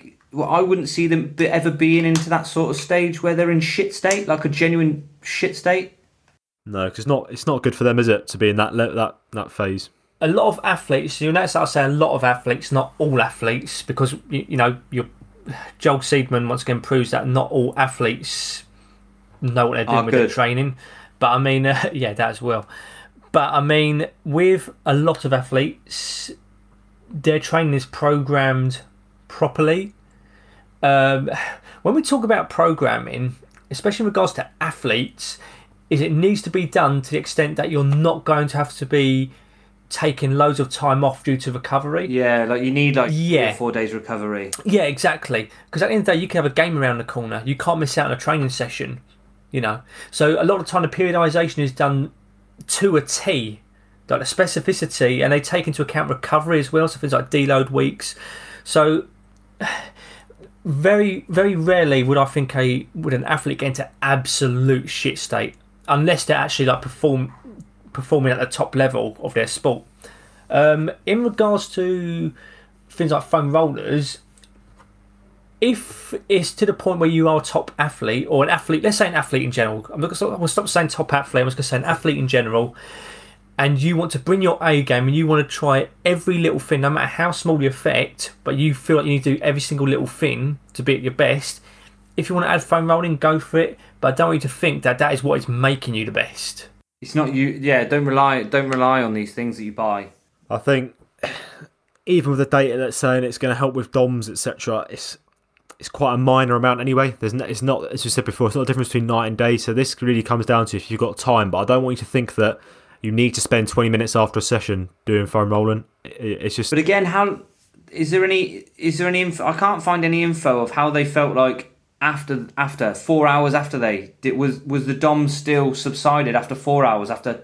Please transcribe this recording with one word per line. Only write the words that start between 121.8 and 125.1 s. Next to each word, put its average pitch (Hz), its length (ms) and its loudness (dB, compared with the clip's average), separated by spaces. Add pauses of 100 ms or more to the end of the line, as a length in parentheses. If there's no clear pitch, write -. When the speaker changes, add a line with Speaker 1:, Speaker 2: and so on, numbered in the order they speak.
Speaker 1:
after, 143 480 -4 (100)
after 135 360 -2
four 151 340 2
hours 143 260 4
after 143 240 -2
they 110 440 -4
did, 127 160 0
was, 135 240 -2
was 135 240 -2
the 139 80 -2
dom 151 340 2